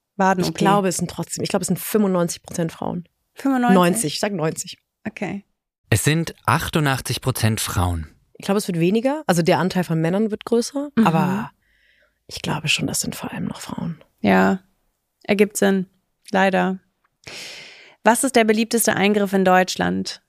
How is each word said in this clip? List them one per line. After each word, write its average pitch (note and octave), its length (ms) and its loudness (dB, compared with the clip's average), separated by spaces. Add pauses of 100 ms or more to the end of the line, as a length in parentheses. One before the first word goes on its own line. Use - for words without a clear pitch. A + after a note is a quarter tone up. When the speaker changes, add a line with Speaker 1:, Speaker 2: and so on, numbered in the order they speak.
(160)
Speaker 1:
Waden-O F#3+ 300 2
P. F3 40 0
Speaker 2:
Ich E3 60 -6
glaube, G3+ 320 2
es E3+ 100 -2
sind F3 120 -4
trotzdem, - 340 -8
ich D#3+ 60 -4
glaube, G3 120 0
es F#3 60 -8
sind F3 120 -2
fünfundneunzig F#3 640 0
Prozent E3 280 -6
Frauen. - 360 -8 (280)
Speaker 1:
Fünfundneunzig? B3 400 2
Speaker 2:
Neunzig, F3+ 400 2
ich - 40 -8
sag G#3 140 -2
neunzig. D#3+ 440 -4 (300)
Speaker 1:
Okay. G3 380 -8 (440)
Speaker 3:
Es - 140 2
sind D#3 320 0 (100)
achtundachtzig C#3 760 -2
Prozent A2 400 0
Frauen. F2 460 -2 (300)
Speaker 2:
Ich - 80 -14
glaube, G3 120 2
es G#3 100 -4
wird E3+ 120 -2
weniger. A3+ 480 2
Also E3+ 140 2
der E3 180 4
Anteil F3+ 240 0
von D#3+ 160 -2
Männern F#3+ 300 0
wird G#3+ 160 -8
größer. C#4 500 -2
Speaker 1:
Mhm. A3+ 120 4
Speaker 2:
Aber F#3 440 0 (760)
ich - 140 -14
glaube D3+ 260 -6
schon, D3+ 200 -2
das - 140 -4
sind - 140 -6
vor - 160 -10
allem - 140 -8
noch - 160 -10
Frauen. - 420 -8 (180)
Speaker 1:
Ja, F#3+ 380 2 (640)
ergibt G#3 340 0
Sinn. G3 300 2 (440)
Leider. F#3+ 480 2 (1200)
Was A3+ 200 4
ist C4+ 120 0
der A3+ 80 6
beliebteste A3 520 2
Eingriff G3+ 380 2
in F#3+ 120 4
Deutschland? F#3 840 0